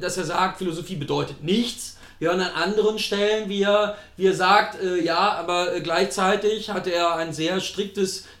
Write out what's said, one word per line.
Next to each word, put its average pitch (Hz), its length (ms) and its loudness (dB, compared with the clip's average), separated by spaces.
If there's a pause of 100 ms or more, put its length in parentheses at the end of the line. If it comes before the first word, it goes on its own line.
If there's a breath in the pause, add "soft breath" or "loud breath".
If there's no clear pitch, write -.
dass 175 160 -4
er 180 80 -2
sagt, 180 340 0
Philosophie 175 380 -6
bedeutet 143 460 -4
nichts. 214 560 -2 (240 loud breath)
Ja, 165 120 2
und 185 60 0
an 180 140 -2
anderen 208 460 0
Stellen, 208 480 0
wie 196 140 0
er, 202 340 2 (200 loud breath)
wie 190 100 2
er 180 80 4
sagt, 196 460 4
äh, 180 220 0
ja, 170 300 2
aber, 175 420 0
äh, 175 60 -2
gleichzeitig 196 920 0
hat 185 160 -4
er 170 300 2
ein 165 160 -2
sehr 160 260 -2
striktes, 190 680 -4 (140 loud breath)